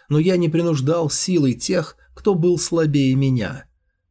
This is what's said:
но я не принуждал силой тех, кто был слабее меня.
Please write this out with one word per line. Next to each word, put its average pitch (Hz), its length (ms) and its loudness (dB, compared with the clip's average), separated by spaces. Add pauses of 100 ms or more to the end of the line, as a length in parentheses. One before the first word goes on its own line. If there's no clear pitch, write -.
но 147 100 2
я 185 160 2
не 175 140 0
принуждал 160 600 0
силой 151 440 0
тех, - 420 -4 (180)
кто 202 220 -2
был 175 240 2
слабее 147 560 0
меня. 131 500 -2 (460)